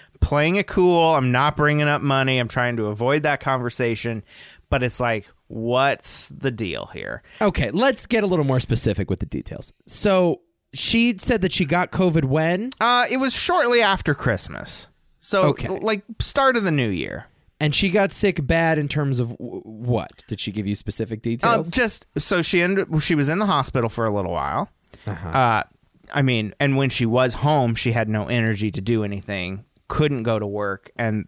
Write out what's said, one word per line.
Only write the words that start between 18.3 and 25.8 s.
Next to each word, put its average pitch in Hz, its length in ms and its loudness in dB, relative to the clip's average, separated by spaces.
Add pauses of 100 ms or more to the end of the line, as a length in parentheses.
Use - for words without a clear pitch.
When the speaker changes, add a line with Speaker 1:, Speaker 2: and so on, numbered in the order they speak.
Speaker 2:
bad 165 300 2
in 147 100 -2
terms 139 320 -2
of 117 120 -2
w-, 104 340 -12
what? 110 640 -4
Did 107 120 -8
she 101 140 -6
give 104 120 -4
you 101 100 -2
specific 107 440 -6
Speaker 1:
Um, - 40 -16
Speaker 2:
details? 165 480 0
Speaker 1:
just, 233 340 0 (120)
so 175 240 2
she 175 200 2
ended, 190 260 0 (140)
she 165 140 0
was 139 120 2
in 165 120 0
the 208 80 0
hospital 131 420 0
for 113 160 -2
a 104 100 0
little 92 160 -2
while. 82 380 -2 (360)
Speaker 2:
Uh-huh. 92 240 -8
Speaker 1:
Uh, 117 340 2 (500)